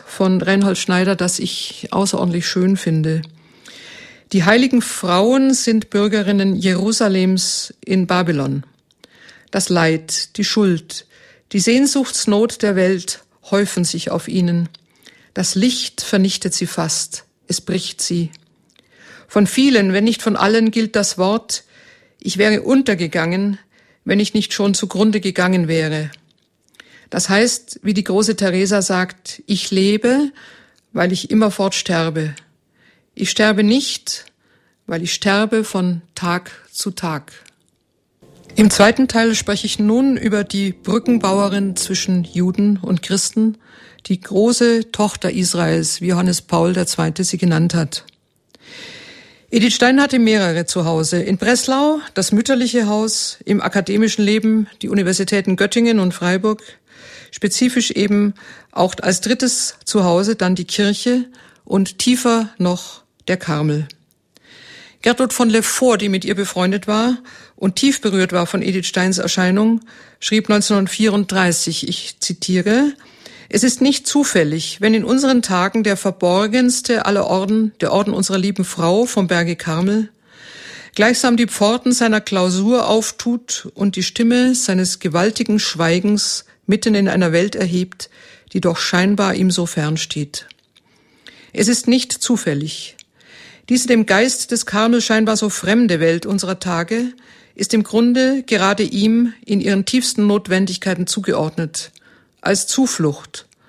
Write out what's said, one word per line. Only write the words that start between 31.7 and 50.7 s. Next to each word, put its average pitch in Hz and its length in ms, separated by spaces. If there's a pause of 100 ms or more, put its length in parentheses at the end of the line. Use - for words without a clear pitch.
sterbe. 160 640 (800)
Ich - 160
sterbe 214 320
nicht, - 600 (600)
weil 165 160
ich 175 100
sterbe 214 520
von 180 400 (100)
Tag 180 380 (200)
zu - 200
Tag.“ 156 400 (1200)
Im 214 140
zweiten 233 380
Teil 226 260
spreche 202 320
ich - 140
nun 240 380
über 208 260
die 196 280
Brückenbauerin 202 1040
zwischen 185 500
Juden 185 520
und 180 240
Christen, 220 560 (480)
die 180 160
große 226 720
Tochter 202 400
Israels, 165 720
wie 175 80
Johannes 180 340
Paul 170 300
der 175 120
Zweite 160 380
sie 180 140
genannt 165 360
hat. 160 320 (1400)
Edith 233 240
Stein 262 260
hatte 277 200
mehrere 190 480
zu 170 180